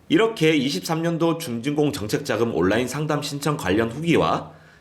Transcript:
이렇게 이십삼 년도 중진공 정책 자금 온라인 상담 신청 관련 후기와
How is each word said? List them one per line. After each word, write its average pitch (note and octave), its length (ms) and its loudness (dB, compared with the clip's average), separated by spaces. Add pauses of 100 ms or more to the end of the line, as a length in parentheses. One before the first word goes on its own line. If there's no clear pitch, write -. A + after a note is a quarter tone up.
이렇게 E3 460 2
이십삼 D#3+ 460 -2
년도 E3 360 0
중진공 C#3+ 560 -2
정책 G#2+ 320 -4
자금 A#2 280 0
온라인 A2+ 360 2
상담 D3 320 -2
신청 D3 340 -2
관련 A2+ 340 0
후기와 C3+ 640 0 (300)